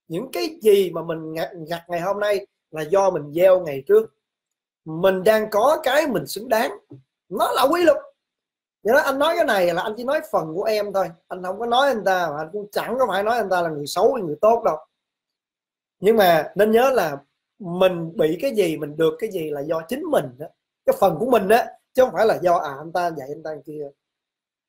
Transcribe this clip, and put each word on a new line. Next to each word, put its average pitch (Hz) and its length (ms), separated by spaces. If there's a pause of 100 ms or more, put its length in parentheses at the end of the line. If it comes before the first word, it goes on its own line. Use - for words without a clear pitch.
Những 190 240
cái 339 300
gì 196 300
mà 165 120
mình 160 300
ngặt, 160 220
ngặt 170 320
ngày 175 120
hôm 196 200
nay 208 280 (240)
là 156 100
do 190 280
mình 147 240
gieo 185 260
ngày 143 280
trước. 214 260 (720)
Mình 185 380
đang 214 260
có 262 340
cái 285 240
mình 180 200
xứng 226 220
đáng. 254 280 (520)
Nó 285 220
là 427 120
quy 330 200
luật. 302 140 (840)
Vậy 214 100
đó, 285 60
anh 269 200
nói 311 160
cái 339 100
này 190 280
là 170 80
anh 214 160
chỉ 240 60
nói 285 180 (100)
phần 160 240
của 190 80
em 208 300
thôi. 185 160 (180)
Anh 180 160
không 185 160
có 233 60
nói 247 220
anh 233 160
ta, 180 260
mà 147 80
anh 156 140
cũng 208 200
chẳng 185 280
có 254 100
phải 190 140
nói 233 140
anh 208 120
ta 180 120
là 170 80
người 147 180
xấu 214 260
hay 240 100
người 147 180
tốt - 240
đâu. 160 120 (1200)
Nhưng 220 180
mà 175 380
nên 214 160
nhớ 240 200
là 170 260 (420)
mình 175 580
bị 160 240
cái 226 140
gì, 170 220
mình 151 200
được 160 220
cái 220 120
gì 165 180
là 143 120
do 165 260
chính 262 160
mình 277 220 (120)
đó. 151 100 (380)
Cái - 140
phần 185 200
của 214 60
mình 226 220
đó, 226 140 (320)
chứ 254 100
không 233 100
phải 190 120
là 175 160
do, 175 160
à, 151 200
anh 156 140
ta 175 180
vậy, 143 200
anh 156 140
ta 160 80 (140)
kia. 151 240 (800)